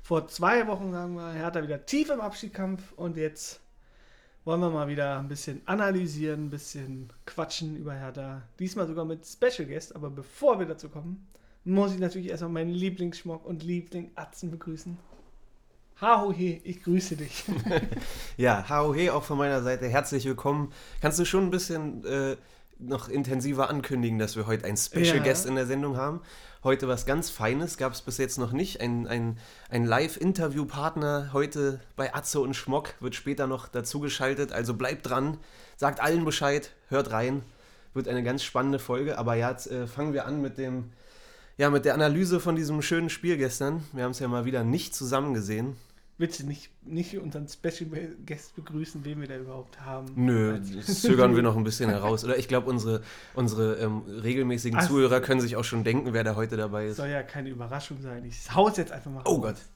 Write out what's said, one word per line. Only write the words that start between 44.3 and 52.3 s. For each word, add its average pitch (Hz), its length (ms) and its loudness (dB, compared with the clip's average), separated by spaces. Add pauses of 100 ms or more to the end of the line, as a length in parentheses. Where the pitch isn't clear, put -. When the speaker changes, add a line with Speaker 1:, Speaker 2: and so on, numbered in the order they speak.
Speaker 2:
wieder 127 180 0
nicht 135 320 0
zusammen 135 400 0
gesehen. 110 400 -2 (420)
Speaker 1:
Willst 165 220 -2
du 139 60 -8
nicht, 143 240 -8 (160)
nicht 175 320 -4
unseren 147 300 -8
Special 165 420 -6 (380)
Guest - 280 -12
begrüßen, 156 500 -8
wen 147 160 -6
wir 143 60 -8
da 135 100 -10
überhaupt 131 440 -12
haben? 131 240 -8 (100)
Speaker 2:
Nö, 117 380 6
Speaker 1:
Als 98 180 -4
Speaker 2:
das 107 300 -2
zögern 123 340 6
wir 117 60 6
noch 113 160 4
ein 110 60 2
Speaker 1:
<laughs> - 0 -
Speaker 2:
bisschen 110 260 0
heraus. 104 340 2
Oder 123 140 2